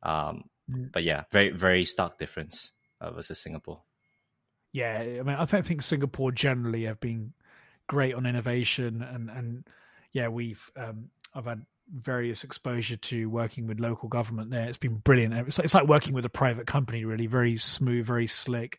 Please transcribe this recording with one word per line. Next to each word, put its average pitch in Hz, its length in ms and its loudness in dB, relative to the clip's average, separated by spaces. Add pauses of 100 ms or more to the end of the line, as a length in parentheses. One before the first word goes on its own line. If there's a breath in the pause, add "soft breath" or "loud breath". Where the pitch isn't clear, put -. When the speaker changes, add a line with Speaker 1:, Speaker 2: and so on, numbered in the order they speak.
Speaker 1:
Um, 78 420 -4 (260)
Speaker 2:
Mm. 127 220 -8
Speaker 1:
but 85 100 0
yeah, 76 280 0
very, 101 200 6
very 92 340 4
stark - 340 -2
difference, - 540 -10 (280)
uh, 82 100 -10
versus 82 280 -12
Singapore. 80 440 -12 (920)
Speaker 2:
Yeah, 117 280 -4
I 120 220 -6
mean, 139 140 -2
I 160 80 0
th-, 190 200 0
think 151 180 -4
Singapore 139 500 0
generally 120 520 0
have 110 160 -6
been 113 340 -6 (540 soft breath)
great 135 260 0
on 127 120 -2
innovation, 120 760 -2
and, 123 260 -10
and 120 400 -10 (440 soft breath)
yeah, 120 160 0
we've, 113 480 -8
um, 117 340 -12 (240)
I've 120 120 -10
had 117 180 -8 (260)
various 123 540 -4
exposure 120 520 -4
to 113 320 -4
working 117 380 -4
with 110 140 -4
local 117 280 -4
government 113 420 -4
there. 120 180 -4
It's 120 100 -10
been 117 180 -2
brilliant. 117 380 6
It's, 123 240 -2
it's 151 160 6
like 147 120 8
working 147 280 6
with 123 100 0
a 117 60 -4
private 120 360 2
company, 117 380 0
really. 113 220 -2
Very 120 300 4
smooth, 120 500 4
very 120 200 2
slick. 120 520 -2